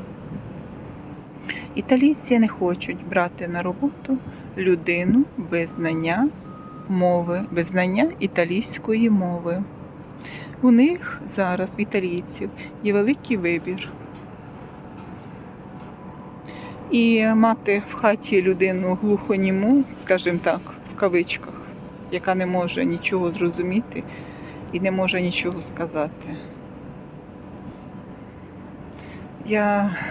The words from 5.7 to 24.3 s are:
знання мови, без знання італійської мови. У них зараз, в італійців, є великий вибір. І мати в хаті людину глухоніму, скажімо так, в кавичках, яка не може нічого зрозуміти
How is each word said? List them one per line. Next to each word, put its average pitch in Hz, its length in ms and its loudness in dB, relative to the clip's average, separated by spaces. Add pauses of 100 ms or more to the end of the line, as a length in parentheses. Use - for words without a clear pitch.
знання 165 580 2 (600)
мови, 180 640 4
без 170 160 0
знання 185 520 4
італійської 214 920 2
мови. 175 520 2 (1000)
У 254 80 8
них 277 500 6 (160)
зараз, 185 420 0
в - 20 4
італійців, 190 720 -2 (320)
є 208 100 2
великий 220 440 2
вибір. 175 520 0 (3000)
І 226 360 6
мати 220 640 4
в - 40 -12
хаті 208 480 4
людину 185 600 4
глухоніму, 202 800 4 (180)
скажімо 175 400 2
так, 175 180 2 (340)
в - 40 -14
кавичках, 175 560 2 (560)
яка 185 240 0
не 185 120 2
може 180 380 0
нічого 175 480 0
зрозуміти 180 720 0 (680)